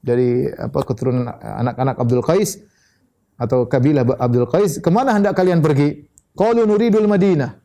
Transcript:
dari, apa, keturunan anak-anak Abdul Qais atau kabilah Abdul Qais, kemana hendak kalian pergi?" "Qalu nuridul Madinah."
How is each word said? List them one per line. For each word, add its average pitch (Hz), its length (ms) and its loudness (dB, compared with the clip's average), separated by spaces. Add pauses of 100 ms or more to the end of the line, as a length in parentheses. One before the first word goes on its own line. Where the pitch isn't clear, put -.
dari, 123 480 0
apa, - 320 -6
keturunan 123 480 -4
anak-anak 123 720 -4
Abdul 123 240 0
Qais 185 320 0 (800)
atau 123 320 -2
kabilah 139 320 2 (160)
Abdul 120 320 0
Qais, 180 320 0
kemana 233 320 2
hendak 202 240 0
kalian 185 240 2
pergi?" 147 480 0 (240)
"Qalu 233 320 2
nuridul 214 400 2
Madinah." 180 480 2 (120)